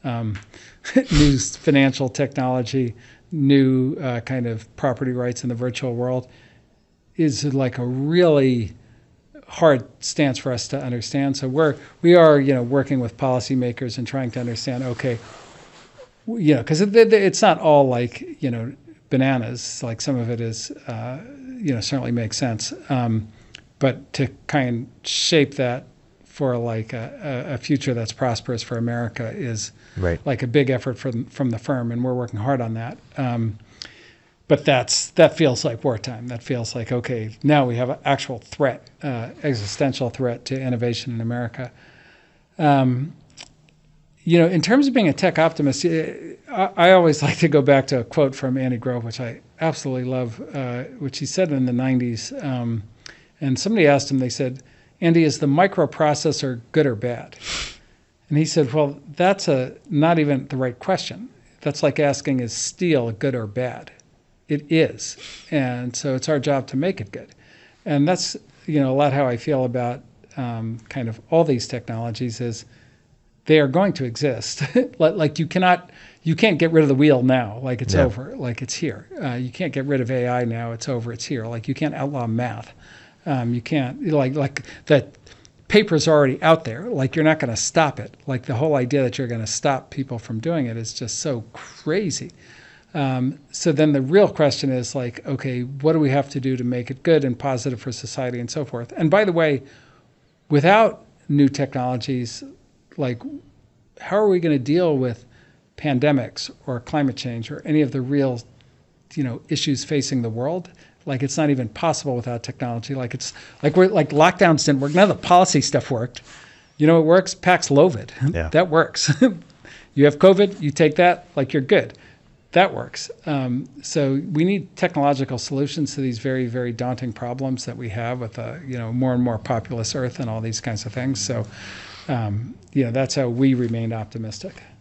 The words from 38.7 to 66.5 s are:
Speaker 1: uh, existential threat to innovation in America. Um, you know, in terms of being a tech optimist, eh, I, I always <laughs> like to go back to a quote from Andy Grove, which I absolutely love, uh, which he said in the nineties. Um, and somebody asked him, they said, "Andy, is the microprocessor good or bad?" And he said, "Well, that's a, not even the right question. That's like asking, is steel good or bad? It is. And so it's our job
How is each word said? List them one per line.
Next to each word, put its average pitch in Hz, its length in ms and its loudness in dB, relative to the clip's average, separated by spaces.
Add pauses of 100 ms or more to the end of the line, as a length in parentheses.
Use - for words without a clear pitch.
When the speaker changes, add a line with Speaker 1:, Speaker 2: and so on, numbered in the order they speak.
Speaker 1:
uh, 120 260 -6 (140)
existential 127 680 -2
threat 120 340 -4
to 135 140 -4
innovation 120 540 -4
in 113 80 -6
America. 120 500 -6 (840)
Um, 139 560 2 (1080)
you 170 140 4
know, 165 100 8
in 175 140 2
terms 269 260 4
of 247 60 0
being 233 140 4
a - 60 2
tech 170 260 0
optimist, 156 460 2
eh, 160 480 -4 (180)
I, 190 260 0
I 175 140 8
always 170 320 8
<laughs> - 0 -
like - 160 0
to 165 80 4
go 143 140 6
back 135 260 4
to 131 120 0
a 117 40 -4
quote 135 320 0
from 131 220 -2
Andy 127 200 -2
Grove, 120 260 -4
which 113 160 -10
I 117 220 -10 (200)
absolutely 131 480 -4
love, 127 320 -4 (140)
uh, 127 280 -6 (160)
which 135 200 -8
he 143 60 -6
said - 260 -2
in 131 140 0
the 123 80 0
nineties. 123 680 -2
Um, 120 420 -4 (580)
and 131 160 0
somebody 202 300 2
asked 139 240 4
him, 135 80 0
they 127 100 -2
said, 131 320 -6 (380)
"Andy, 165 240 4
is 151 160 0
the 151 80 0
microprocessor 147 1120 0 (120)
good 156 140 4
or 120 100 0
bad?" 120 420 -8 (920)
And 147 80 0
he 156 80 4
said, 143 280 0
"Well, 147 260 0 (160)
that's 185 320 0
a, 131 280 0 (140)
not 160 300 4
even 143 280 0
the 135 100 -8
right 127 200 -4
question. 190 520 -6 (320)
That's 147 220 -4
like 143 160 2
asking, 143 400 0
is 117 140 -6
steel 139 580 0
good 123 240 -4
or 110 120 -6
bad? 120 440 -8 (560)
It 147 240 -4
is. 156 440 0 (360)
And 123 440 -2
so 135 200 -4
it's 127 140 -6
our 151 100 2
job 139 280 -2